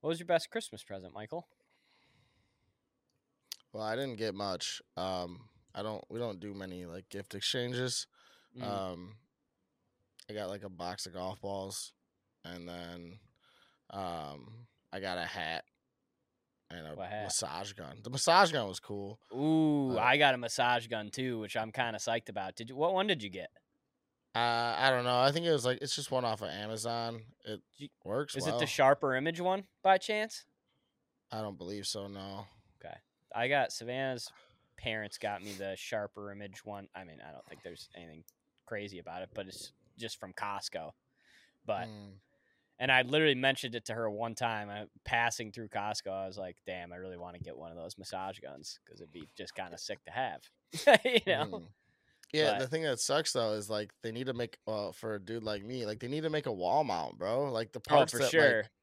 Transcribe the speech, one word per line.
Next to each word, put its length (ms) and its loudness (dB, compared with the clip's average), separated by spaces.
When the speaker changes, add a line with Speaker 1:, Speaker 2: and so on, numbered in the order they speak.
Speaker 1:
what 80 0
was 100 0
your 80 -10
best 240 4
Christmas 320 -8
present, 300 -12
Michael? 340 -10
Speaker 2:
Well, 100 -6
I 120 0
didn't 220 -2
get 180 -2
much. 460 -4
Um, 520 -4
I 80 -6
don't, 280 -4
we 100 -6
don't 200 -4
do 140 -10
many, 320 -8
like, 240 -12
gift 260 -10
exchanges. 720 -2
Speaker 1:
Mm. 100 -8
Speaker 2:
Um, 480 -4
I 40 -8
got, 160 -4
like, 140 -8
a 60 -10
box 360 -6
of 80 -12
golf 280 -6
balls, 520 -6
and 240 -10
then, 520 -12
um, 760 -8
I 80 -8
got 180 -2
a 80 -2
hat 380 -4
and 160 -12
a 100 -10
Speaker 1:
What 140 -8
hat? 160 -4
Speaker 2:
massage 480 -4
gun. 300 -12
The 60 -8
massage 420 6
gun 160 0
was 120 -6
cool. 400 -8
Speaker 1:
Ooh, 640 4
Speaker 2:
Uh, 40 4
Speaker 1:
I 180 8
got 160 8
a 40 0
massage 500 2
gun 240 -4
too, 280 -2
which 160 -4
I'm 160 0
kinda 280 0
psyched 300 -2
about. 260 -6
Did 140 -10
you, 60 -12
what 180 2
one 140 2
did 160 0
you 60 -6
get? 220 -10
Speaker 2:
Uh, 420 4
I 120 8
don't 140 6
know. 160 4
I 120 8
think 140 0
it 60 6
was, 140 4
like, 160 2
it's 140 -2
just 160 -4
one 140 2
off 160 0
of 80 -4
Amazon. 720 -4
It 160 -6
Speaker 1:
You, 120 -12
Speaker 2:
works 300 -2
Speaker 1:
is 120 0
it 40 2
the 60 2
Speaker 2:
well. 100 2
Speaker 1:
Sharper 480 8
Image 260 0
one 240 2
by 160 8
chance? 480 -2
Speaker 2:
I 100 -4
don't 160 -6
believe 300 -6
so, 200 -4
no. 380 -10
Speaker 1:
Okay. 120 -12
I 140 0
got, 240 4
Savannah's 580 -4
parents 400 -4
got 260 -4
me 100 -10
the 220 -4
Sharper 560 -6
Image 320 -12
one. 320 -10
I 80 -12
mean, 220 -18
I 80 -14
don't 140 -16
think 160 -18
there's 320 -14
anything 280 -16
crazy 340 -8
about 220 -10
it, 120 -10
but 140 -6
it's 260 -14
just 220 -10
from 140 -12
Costco. 580 -6
But 220 -2
Speaker 2:
Mm. 260 -14
Speaker 1:
and 120 4
I 120 10
literally 320 6
mentioned 400 2
it 100 -4
to 80 -4
her 160 0
one 240 -4
time, 360 -2
uh, 160 -6
passing 480 0
through 180 -10
Costco. 420 -4
I 140 -2
was 120 -8
like, 280 -8
"Damn, 260 -8
I 40 -12
really 220 -10
wanna 220 -10
get 180 -10
one 140 -12
of 60 -12
those 200 -10
massage 420 -8
guns 460 -14
'cause 160 -20
it'd 100 -18
be 240 -14
just 180 -12
kinda 240 -8
sick 280 -10
to 60 -14
have." 380 -6
<laughs> 320 8
You 220 4
know? 180 2
Speaker 2:
Mm. 220 -10
Yeah, 200 4
Speaker 1:
But 60 0
Speaker 2:
the 100 -2
thing 140 -2
that 180 0
sucks, 320 2
though, 200 2
is, 160 -4
like, 220 -2
they 100 -4
need 140 -4
to 60 -2
make, 320 -4
well, 280 -2
for 220 -4
a 40 -4
dude 240 -6
like 200 -2
me, 220 -4
like, 140 -4
they 80 -6
need 160 -2
to 60 2
make 160 0
a 80 0
wall 320 4
mount, 320 -2
bro. 340 0
Like, 220 -2
the 160 -8
Speaker 1:
Oh, 80 10
Speaker 2:
parts 160 8
Speaker 1:
for 60 0
Speaker 2:
that, 60 6
like, 60 4
Speaker 1:
sure. 380 8